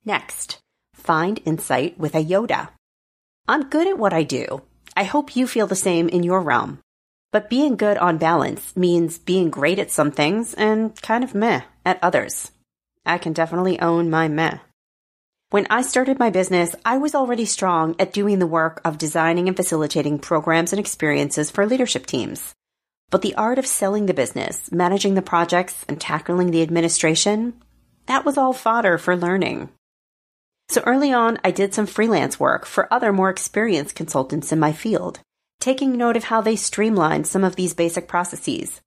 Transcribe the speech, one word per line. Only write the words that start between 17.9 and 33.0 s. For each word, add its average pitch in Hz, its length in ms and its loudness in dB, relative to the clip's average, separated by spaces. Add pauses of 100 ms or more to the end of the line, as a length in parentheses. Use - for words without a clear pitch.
at 196 140 0
doing 202 260 2
the 175 80 2
work 160 380 0
of 156 120 -2
designing 170 520 2
and 185 80 -2
facilitating 151 600 0
programs 165 540 0
and 196 80 -2
experiences 147 720 -2
for 202 140 2
leadership 247 400 0
teams. - 500 -6 (540)
But 190 120 2
the 202 140 -4
art 240 240 0
of 262 80 -4
selling 208 380 -2
the 180 80 0
business, - 580 -4
managing 190 440 2
the 185 60 2
projects, 175 680 -2
and 151 100 -6
tackling 175 520 -2
the 165 100 2
administration, 170 1000 0 (440)
that 269 180 0
was 285 140 0
all 262 160 2
fodder 226 440 2
for 180 200 0
learning. 175 500 -2 (1040)
So - 160 0
early 269 260 2
on, 226 320 2
I 190 80 2
did 196 220 -2
some 214 120 0
freelance 196 540 0
work 135 260 2
for - 240 -2
other 233 220 2